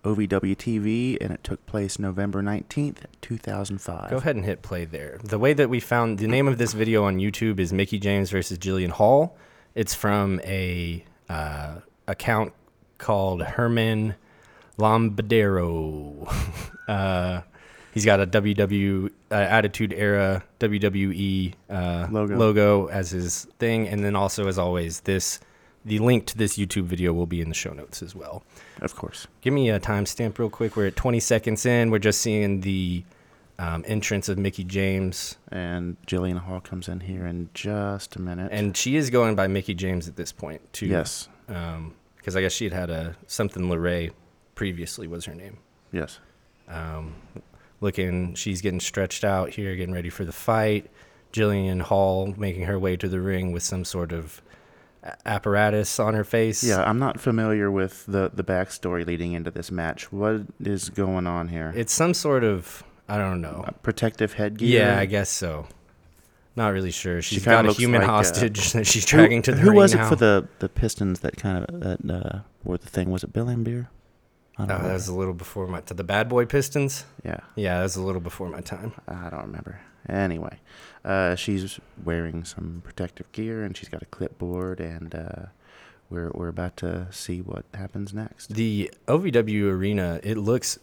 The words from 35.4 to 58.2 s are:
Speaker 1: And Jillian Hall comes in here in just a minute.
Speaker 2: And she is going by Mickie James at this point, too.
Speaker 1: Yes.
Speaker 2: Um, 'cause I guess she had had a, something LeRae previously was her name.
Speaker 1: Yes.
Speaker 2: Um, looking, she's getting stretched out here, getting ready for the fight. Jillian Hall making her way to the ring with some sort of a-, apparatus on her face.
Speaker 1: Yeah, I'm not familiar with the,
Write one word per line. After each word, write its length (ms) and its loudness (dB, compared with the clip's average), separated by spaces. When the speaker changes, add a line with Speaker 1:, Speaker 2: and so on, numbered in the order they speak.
Speaker 1:
And 420 -6
Jillian 340 -2
Hall 200 -8
comes 300 -10
in 100 -6
here 260 -8
in 280 -6
just 640 -6
a 40 -8
minute. 300 -6
Speaker 2:
And 240 -2
she 220 0
is 120 0
going 280 4
by 100 2
Mickie 280 -2
James 340 -2
at 80 -14
this 160 -8
point, 280 -14
too. 140 -4
Speaker 1:
Yes. 420 -2
Speaker 2:
Um, 460 -8
'cause 140 -8
I 60 2
guess 100 2
she 140 -4
had 80 -2
had 160 -4
a, 260 -6
something 420 -4
LeRae 420 0
previously 520 -6
was 180 -8
her 80 -14
name. 260 -18
Speaker 1:
Yes. 260 -6
Speaker 2:
Um, 460 -10
looking, 540 0
she's 260 -4
getting 180 -2
stretched 460 -4
out 260 2
here, 240 -6
getting 180 -4
ready 160 -4
for 140 -8
the 80 -6
fight. 580 0
Jillian 480 2
Hall 560 2
making 260 -4
her 160 -2
way 160 0
to 140 -4
the 100 -2
ring 320 -2
with 120 -4
some 200 -4
sort 300 -4
of 280 -10
a-, 120 -12
apparatus 720 2
on 140 2
her 100 0
face. 400 2
Speaker 1:
Yeah, 200 4
I'm 160 2
not 200 -2
familiar 520 2
with 340 -2
the, 280 0